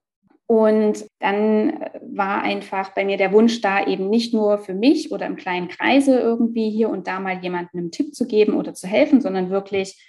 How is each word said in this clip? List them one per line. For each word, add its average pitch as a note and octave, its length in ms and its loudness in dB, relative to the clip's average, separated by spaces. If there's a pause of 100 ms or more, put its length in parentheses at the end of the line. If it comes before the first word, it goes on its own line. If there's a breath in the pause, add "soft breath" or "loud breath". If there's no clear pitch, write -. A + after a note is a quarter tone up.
(480)
Und G#3+ 580 2 (140)
dann G#3+ 640 0 (180)
war G3 420 -4
einfach G3 500 -6
bei G3 100 -2
mir G3 140 -2
der F#3+ 160 0
Wunsch A3+ 260 6
da, G3 260 0
eben F#3+ 240 -2
nicht A#3 240 0
nur G#3 240 2
für G#3 160 -10
mich C4+ 380 2
oder G3 140 -6
im F#3+ 100 -6
kleinen F3+ 320 -6
Kreise C4 500 2
irgendwie A#3 520 0
hier A3 180 0
und G3 200 -6
da F#3 120 -6
mal F#3 240 -6
jemandem F3 340 -6
einen F3 140 -6
Tipp - 240 -6
zu A#3+ 100 -4
geben G#3+ 280 2
oder - 200 -4
zu - 140 -14
helfen, C4 320 4
sondern F#3+ 300 -2
wirklich G3 600 -4